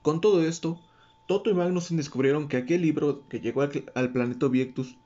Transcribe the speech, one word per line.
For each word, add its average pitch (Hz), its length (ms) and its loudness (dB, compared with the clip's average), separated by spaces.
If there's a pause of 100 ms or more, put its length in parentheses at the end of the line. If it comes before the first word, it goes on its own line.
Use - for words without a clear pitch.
Con 156 180 0
todo 196 220 4
esto, 165 380 -2 (460)
Toto 202 240 0
y 202 40 2
Magnussen 175 420 0
descubrieron 143 520 0
que 139 80 -2
aquel 165 260 0
libro 147 460 0
que 113 120 -8
llegó 117 220 -2
al, 143 320 -4
al 127 180 0
planeta 123 340 -2
Obiectus 127 600 -2